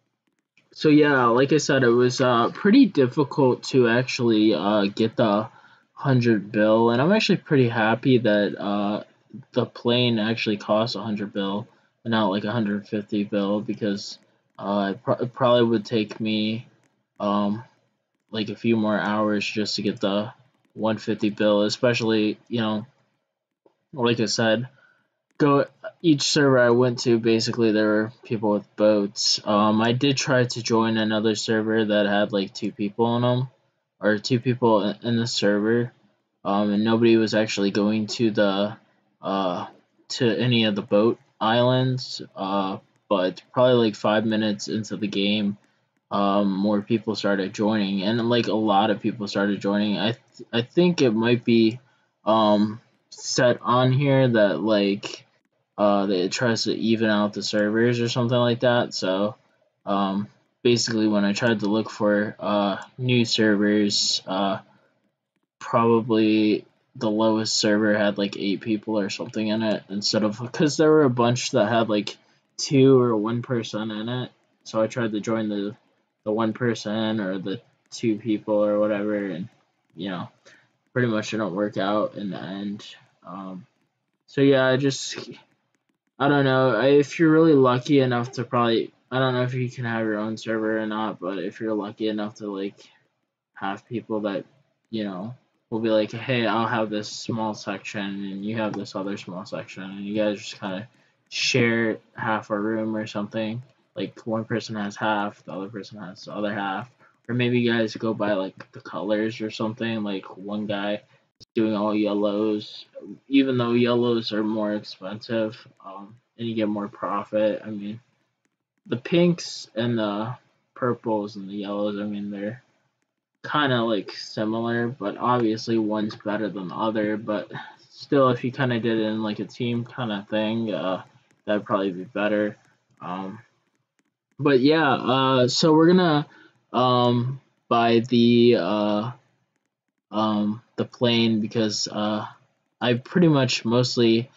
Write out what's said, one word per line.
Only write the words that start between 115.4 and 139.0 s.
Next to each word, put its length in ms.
um, 300
and 100
you 80
get 140
more 180
profit. 800
I 60
mean, 280
the 120
pinks 800
and 240
the 360
purples 600
and 140
the 60
yellows, 440
I 60
mean, 260
they're 320
kinda, 380
like, 300
similar, 760
but 300
obviously 600
one's 380
better 340
than 200
the 60
other, 420
but 340
still, 400
if 140
you 80
kinda 280
did 200
it 40
in, 200
like, 160
a 60
team 400
kinda 440
thing, 440
uh, 300
that'd 200
probably 260
be 120
better. 540
Um, 380
but 200
yeah, 340
uh, 540
so 260
we're 140
gonna, 400
um, 680
buy 300
the, 500
uh, 520